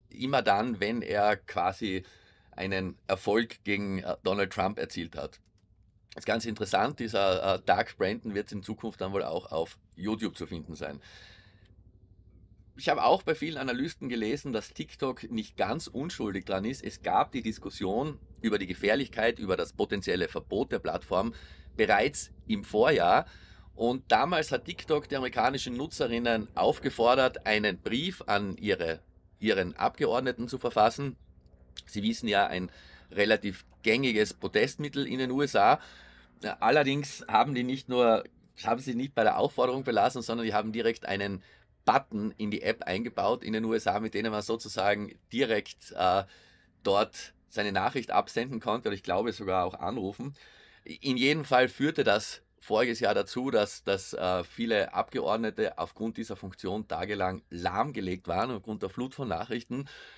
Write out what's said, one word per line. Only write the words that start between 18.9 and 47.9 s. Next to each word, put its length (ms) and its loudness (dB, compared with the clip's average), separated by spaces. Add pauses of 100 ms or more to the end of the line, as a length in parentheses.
über 180 -2
das 160 -4
potenzielle 560 0
Verbot 440 -4
der 60 0
Plattform 540 -2 (440)
bereits 560 2 (140)
im 180 -4
Vorjahr. 600 4 (480)
Und 360 -2
damals 420 4
hat 120 -2
TikTok 440 -2
die 80 -4
amerikanischen 600 0
Nutzerinnen 800 0
aufgefordert, 920 2
einen 320 2
Brief 480 -4
an 300 0
ihre, 440 -2 (380)
ihren 380 0
Abgeordneten 720 0
zu 100 -8
verfassen. 580 2 (680)
Sie 180 -8
wissen 240 -2
ja, 200 4
ein 240 -4 (400)
relativ 560 0 (160)
gängiges 500 2
Protestmittel 760 -2
in 120 -4
den 120 -2
U 120 0
S 140 -2
A. 220 6 (800)
Allerdings 680 2
haben 260 4
die 100 0
nicht 240 -4
nur, 360 6 (380)
haben 180 0
sie 140 -4
nicht 200 -4
bei 100 4
der 140 4
Aufforderung 460 0
belassen, 380 2
sondern 240 -4
die 80 0
haben 180 0
direkt 340 -2
einen 360 -4 (420)
Button 520 2
in 140 -4
die 120 -4
App 200 -2
eingebaut 640 -2
in 80 -6
den 140 0
U 80 2
S 120 -2
A, 140 2
mit 140 -4
denen 180 -2
man 100 -2
sozusagen 760 -2 (140)
direkt, 600 -2
äh, 320 4 (580)
dort 520 0 (160)
seine 220 -2
Nachricht 380 -2